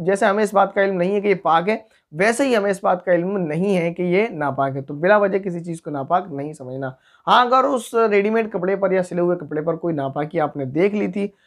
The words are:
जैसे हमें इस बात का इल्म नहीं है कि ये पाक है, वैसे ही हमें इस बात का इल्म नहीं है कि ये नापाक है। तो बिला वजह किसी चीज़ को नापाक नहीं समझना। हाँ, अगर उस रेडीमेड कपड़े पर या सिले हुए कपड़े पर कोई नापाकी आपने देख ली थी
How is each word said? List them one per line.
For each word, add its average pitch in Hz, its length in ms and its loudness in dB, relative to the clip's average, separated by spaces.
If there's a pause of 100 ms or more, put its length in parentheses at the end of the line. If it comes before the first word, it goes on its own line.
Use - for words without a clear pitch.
जैसे 196 260 2
हमें 208 180 2
इस 202 100 0
बात 196 200 4
का 202 80 2
इल्म 196 140 2
नहीं 180 180 0
है 202 80 0
कि 208 60 -2
ये 196 80 4
पाक 170 340 2
है, 220 160 -2 (280)
वैसे 220 320 2
ही 254 80 2
हमें 202 180 2
इस 190 120 -6
बात 185 220 0
का 185 80 2
इल्म 185 240 0
नहीं 180 380 0
है 170 180 0
कि 180 100 -4
ये 185 260 2
नापाक 139 460 -2
है। 139 60 -6
तो 147 120 -12
बिला 180 240 4
वजह 202 220 2
किसी 175 200 -6
चीज़ 165 220 -10
को 151 100 -10
नापाक 175 400 -2
नहीं 143 220 -8
समझना। 131 420 -10 (320)
हाँ, 233 180 6
अगर 254 200 4
उस 262 300 -4
रेडीमेड 220 560 2
कपड़े 190 240 -2
पर 190 180 0
या 185 80 2
सिले 180 200 -4
हुए 175 140 2
कपड़े 151 260 -6
पर 165 140 -2
कोई 170 180 -4
नापाकी 147 460 -4
आपने 147 260 -2
देख 165 280 0
ली 202 140 0
थी 196 200 -4 (200)